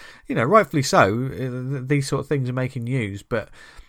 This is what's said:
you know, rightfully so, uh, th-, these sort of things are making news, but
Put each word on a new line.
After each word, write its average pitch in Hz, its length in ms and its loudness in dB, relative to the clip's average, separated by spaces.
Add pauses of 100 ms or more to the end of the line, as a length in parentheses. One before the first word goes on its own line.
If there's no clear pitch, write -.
(260)
you 269 80 -6
know, 113 100 2
rightfully 175 380 4
so, 123 440 4
uh, 107 100 -8
th-, 127 500 -6
these 143 220 2
sort 135 120 0
of - 80 -6
things 135 200 0
are 123 60 -4
making 127 300 -4
news, 110 380 -4
but - 280 -4 (380)